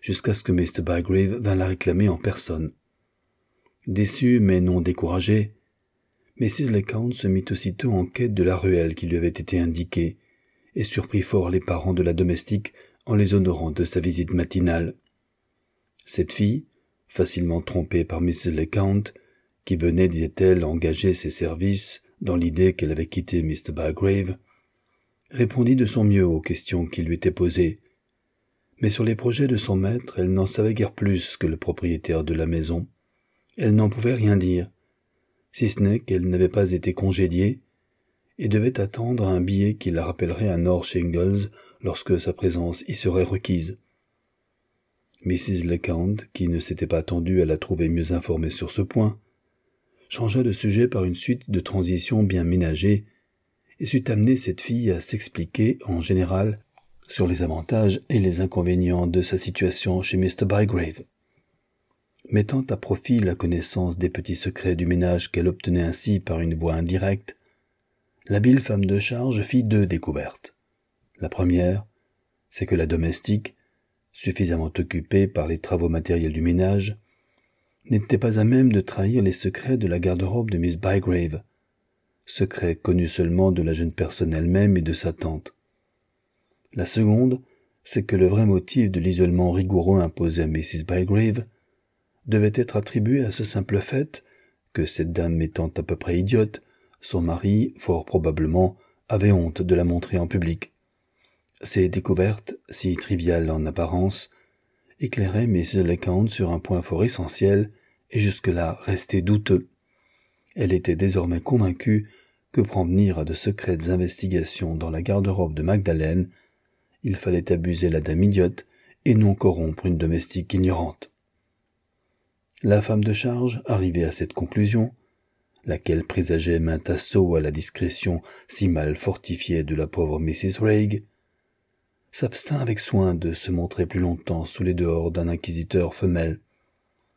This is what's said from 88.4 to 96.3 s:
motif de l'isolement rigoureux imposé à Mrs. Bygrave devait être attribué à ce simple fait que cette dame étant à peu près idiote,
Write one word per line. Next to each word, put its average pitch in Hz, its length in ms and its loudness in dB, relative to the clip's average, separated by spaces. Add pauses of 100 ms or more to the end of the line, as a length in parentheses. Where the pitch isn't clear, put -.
motif 98 460 2
de 92 80 -2
l'isolement 90 520 2
rigoureux 92 500 2
imposé 85 400 0
à 78 60 0
Mrs. 80 380 -4
Bygrave 104 600 0 (800)
devait 107 260 4
être 120 220 -2
attribué 113 480 0
à 107 80 -2
ce 110 120 -4
simple 101 360 -2
fait - 440 -4 (500)
que 80 120 0
cette 82 280 -4
dame 85 280 0
étant 80 360 -4
à 80 60 -4
peu 87 120 -4
près 87 240 -2
idiote, 107 420 0 (400)